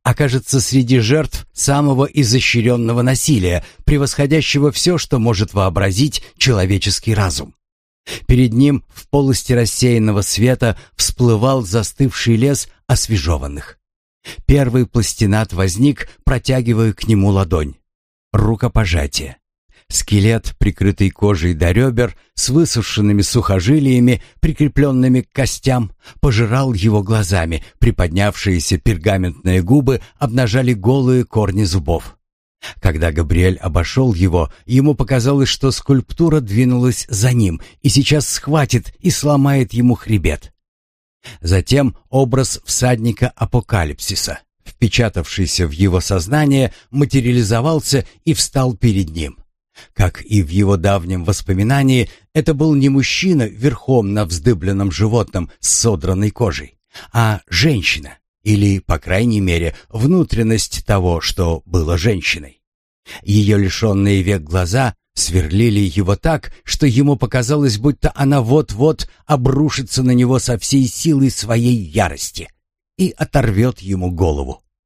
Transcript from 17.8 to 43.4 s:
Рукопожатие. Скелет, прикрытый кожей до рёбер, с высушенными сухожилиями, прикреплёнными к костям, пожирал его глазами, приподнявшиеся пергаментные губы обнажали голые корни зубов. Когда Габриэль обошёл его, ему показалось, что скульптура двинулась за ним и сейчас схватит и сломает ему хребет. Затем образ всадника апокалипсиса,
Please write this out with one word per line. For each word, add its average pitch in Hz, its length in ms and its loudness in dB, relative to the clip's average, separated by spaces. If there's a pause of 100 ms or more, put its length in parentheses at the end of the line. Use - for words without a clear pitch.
Рукопожатие. 101 1040 -2 (560)
Скелет, 107 680 0
прикрытый 101 520 0
кожей 87 420 0
до 85 180 0
рёбер, 120 460 0 (180)
с - 140 -6
высушенными 110 720 0
сухожилиями, 123 1000 2 (180)
прикреплёнными 131 800 2
к - 100 -6
костям, 127 600 -2 (260)
пожирал 123 540 0
его 104 300 2
глазами, 90 600 -2 (160)
приподнявшиеся 92 1000 0
пергаментные 92 840 0
губы 123 400 2 (160)
обнажали 123 560 0
голые 127 540 2
корни 104 380 0
зубов. 82 520 -2 (640)
Когда 80 320 0
Габриэль 85 460 2
обошёл 95 560 0
его, 85 360 0 (140)
ему 135 300 2
показалось, 131 560 0
что 135 200 -2
скульптура 151 680 0
двинулась 123 720 0
за 117 240 0
ним 95 260 0 (220)
и 127 80 2
сейчас 143 360 2
схватит - 720 -2
и 185 120 0
сломает 139 640 0
ему 120 200 2
хребет. 85 600 -4 (880)
Затем 101 560 0 (100)
образ 131 560 0
всадника 123 720 0
апокалипсиса, - 1040 -4 (260)